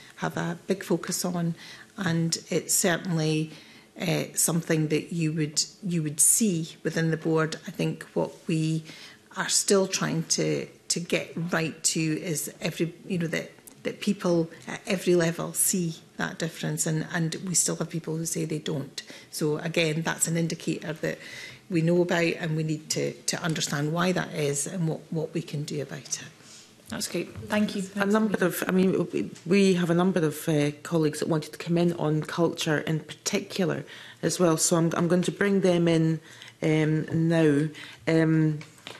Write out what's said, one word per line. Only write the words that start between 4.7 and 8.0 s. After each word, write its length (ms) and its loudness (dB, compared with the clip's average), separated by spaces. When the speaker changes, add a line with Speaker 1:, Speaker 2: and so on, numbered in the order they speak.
Speaker 1:
that 240 0
you 200 0
would, 300 -2
you 180 0
would 160 -6
see 640 2
within 300 0
the 40 0
board. 380 0
I 20 -8
think 320 -2